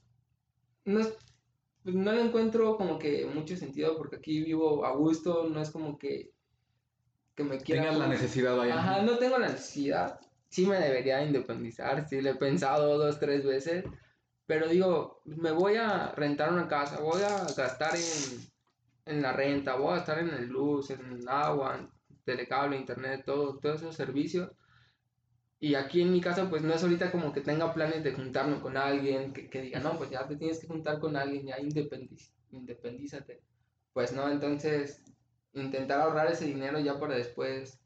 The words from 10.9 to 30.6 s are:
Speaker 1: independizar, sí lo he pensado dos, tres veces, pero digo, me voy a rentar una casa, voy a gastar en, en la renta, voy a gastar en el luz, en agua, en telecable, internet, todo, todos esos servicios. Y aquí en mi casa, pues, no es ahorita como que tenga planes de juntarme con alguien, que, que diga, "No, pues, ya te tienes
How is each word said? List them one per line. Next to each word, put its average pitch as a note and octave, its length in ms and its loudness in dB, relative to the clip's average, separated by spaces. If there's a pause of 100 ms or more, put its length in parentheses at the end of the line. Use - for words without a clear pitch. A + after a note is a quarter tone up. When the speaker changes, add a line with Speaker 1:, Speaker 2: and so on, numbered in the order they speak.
Speaker 1:
independizar, B2 840 -2
sí C3+ 120 -2
lo C3+ 100 2
he C3 40 0
pensado C#3+ 640 4
dos, D3 200 2
tres C#3+ 260 2
veces, C#3 400 0 (600)
pero D#3+ 220 2
digo, F3 560 4
me D#3+ 260 -2
voy F#3 260 4
a G3+ 360 0
rentar D3 400 2
una F3 160 2
casa, D3 320 -2
voy D#3+ 220 2
a G3+ 220 0 (120)
gastar - 400 0
en, D3 500 -4 (600)
en D3 160 -2
la C3 100 0
renta, C#3 440 0
voy D3 160 2
a F3+ 40 2
gastar D#3+ 240 -2
en E3+ 100 0
el B2 160 -6
luz, C#3 440 0
en B2+ 380 -10
agua, C#3 500 0
en - 120 -12 (340)
telecable, C3 520 -2
internet, C3 500 -6
todo, C#3 320 -2
todos D#3 240 -2
esos E3 140 -10
servicios. D3+ 540 -2 (1080)
Y D3 160 2
aquí C#3 280 2
en F3+ 100 6
mi F3+ 80 6
casa, F3+ 300 0
pues, D#3 120 0
no D#3 120 2
es E3 80 2
ahorita F3 280 2
como E3 220 0
que C#3+ 80 -2
tenga D#3+ 320 0
planes D#3 320 -2
de C#3 80 0
juntarme C3+ 480 -2
con C3 160 -6
alguien, C#3 560 0
que, - 160 -12
que C3 140 -8
diga, C3 180 -6
"No, D#3 160 0
pues, C3+ 140 -6
ya C3 180 -6
te D3 80 -8
tienes D#3+ 240 -4